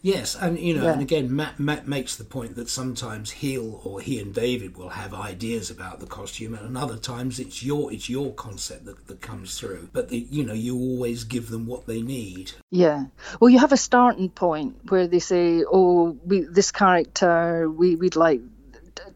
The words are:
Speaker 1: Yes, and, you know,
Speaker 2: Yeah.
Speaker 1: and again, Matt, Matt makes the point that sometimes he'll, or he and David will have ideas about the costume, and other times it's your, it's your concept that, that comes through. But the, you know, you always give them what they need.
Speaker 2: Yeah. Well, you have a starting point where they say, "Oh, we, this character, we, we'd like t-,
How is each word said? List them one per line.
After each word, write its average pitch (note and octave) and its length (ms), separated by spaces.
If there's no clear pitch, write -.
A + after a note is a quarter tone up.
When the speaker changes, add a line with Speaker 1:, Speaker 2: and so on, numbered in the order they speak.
Speaker 1:
Yes, F#3+ 300
and, E3+ 240
you E3+ 160
know, D3 80
Speaker 2:
Yeah. E3 120
Speaker 1:
and C3+ 60
again, C3+ 340
Matt, - 260
Matt D3 260
makes C3 300
the G#2+ 80
point A#2 320
that A#2 120
sometimes A2+ 640
he'll, A#2+ 540
or F#2+ 160
he B2 180
and G2+ 160
David A2+ 420
will F2+ 140
have G2 240
ideas G2+ 560
about F#2 300
the - 60
costume, A2 480
and A2+ 220
other B2+ 200
times B2 420
it's - 240
your, C#3+ 300
it's - 180
your C3 240
concept - 520
that, - 200
that F#2+ 160
comes G2 380
through. F2+ 320
But B2+ 160
the, A#2+ 100
you C3+ 260
know, G#2+ 100
you A#2+ 220
always B2 460
give A2+ 280
them A2+ 160
what A#2+ 200
they A2+ 160
need. G#2 480
Speaker 2:
Yeah. D#3 340
Well, A#3 120
you B3 100
have C#4+ 120
a C4+ 40
starting B3 520
point D#3 480
where F#3 160
they F3 140
say, E3+ 420
"Oh, F3 440
we, F#3 140
this F3 320
character, E3+ 1000
we, E3+ 240
we'd E3+ 220
like D#3+ 240
t-, - 60